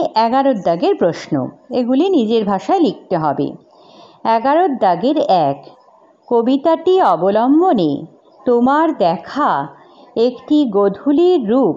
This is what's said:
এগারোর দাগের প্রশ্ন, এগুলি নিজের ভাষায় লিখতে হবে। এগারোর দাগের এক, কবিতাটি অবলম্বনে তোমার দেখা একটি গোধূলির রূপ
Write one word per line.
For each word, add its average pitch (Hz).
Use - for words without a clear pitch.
এগারোর 240
দাগের 190
প্রশ্ন, 160
এগুলি 254
নিজের 226
ভাষায় 208
লিখতে 196
হবে। 143
এগারোর 269
দাগের 202
এক, 156
কবিতাটি 320
অবলম্বনে 208
তোমার 269
দেখা 175
একটি 254
গোধূলির 240
রূপ 233